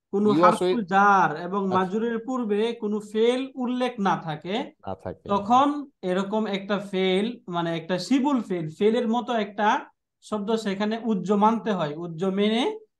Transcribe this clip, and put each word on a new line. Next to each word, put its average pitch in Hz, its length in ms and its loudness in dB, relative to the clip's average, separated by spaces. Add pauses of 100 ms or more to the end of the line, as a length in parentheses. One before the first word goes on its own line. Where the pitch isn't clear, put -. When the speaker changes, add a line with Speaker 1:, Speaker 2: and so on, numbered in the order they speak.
(120)
Speaker 1:
কোনো 208 180 2
Speaker 2:
ইউয়াস 165 140 4
Speaker 1:
হারফুল 185 360 4
Speaker 2:
ওই 202 60 -2
Speaker 1:
jar 190 520 4
এবং 185 280 -4
Speaker 2:
আচ্ছা। 185 140 0
Speaker 1:
মাজরুরের 220 400 -2
পূর্বে 226 540 -2
কোনো 214 260 -4
fail 240 560 0
উল্লেখ 247 440 -2
না 185 180 2
থাকে, 170 560 -6 (140)
Speaker 2:
না 98 80 -6
থাকে। - 340 -10
Speaker 1:
তখন 254 600 2 (120)
এরকম 196 460 -2
একটা 196 320 -4
fail, 190 580 0 (100)
মানে 170 300 -4
একটা 175 220 -4
সিবুল 262 420 2
fail, 170 300 -4
ফেলের 226 360 2
মতো 233 260 0
একটা 220 520 0 (360)
শব্দ 214 340 -4
সেখানে 214 480 -2
উজ্জ 196 280 0
মানতে 214 400 2
হয়, 156 240 -2
উজ্জ 170 280 -10
মেনে 220 560 0 (200)